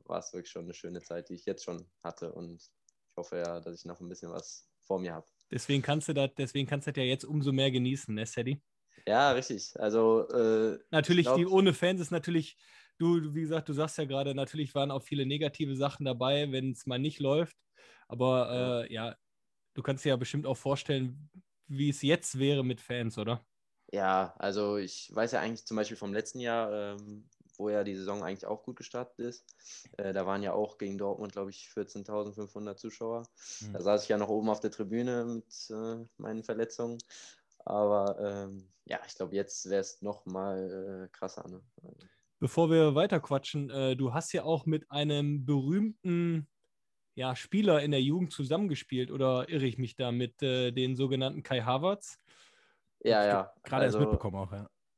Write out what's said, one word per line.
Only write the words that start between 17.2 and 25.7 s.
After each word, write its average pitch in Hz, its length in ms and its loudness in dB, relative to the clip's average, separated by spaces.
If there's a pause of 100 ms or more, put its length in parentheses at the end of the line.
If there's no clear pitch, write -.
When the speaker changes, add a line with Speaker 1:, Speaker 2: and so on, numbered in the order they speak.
Speaker 2:
läuft. 151 340 2 (540)
Aber, 123 420 4
Speaker 1:
Ja. 123 300 0
Speaker 2:
äh, 113 140 -8
ja, 113 220 -6 (580)
du 127 80 -6
kannst 135 240 -2
dir 147 40 4
ja 131 60 6
bestimmt 131 300 -2
auch 135 100 0
vorstellen, 139 720 -2 (380)
wie 143 240 0
es 139 100 -4
jetzt 147 380 2
wäre 139 260 4
mit 127 160 -2
Fans, 120 380 -4
oder? 113 260 -2 (480)
Speaker 1:
Ja, 95 460 2
also 104 400 0
ich - 360 -8
weiß 120 180 0
ja 120 80 0
eigentlich 110 260 -4
zum 110 100 -4